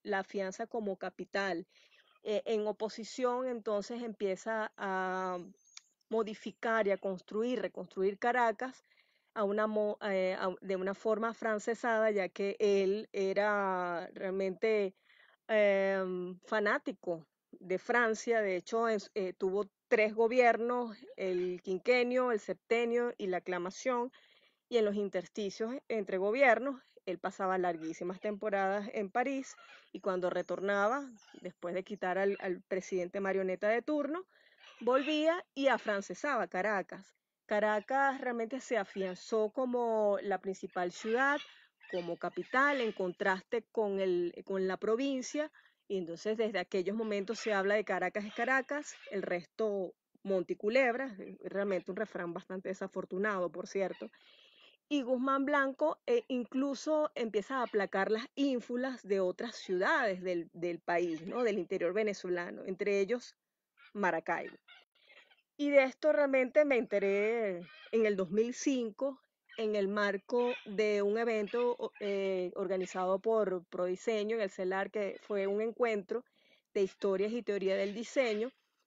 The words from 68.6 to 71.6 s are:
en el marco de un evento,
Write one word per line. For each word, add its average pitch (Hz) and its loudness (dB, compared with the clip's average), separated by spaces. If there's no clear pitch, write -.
en 214 0
el 196 2
marco 208 0
de 208 2
un 202 2
evento, 233 0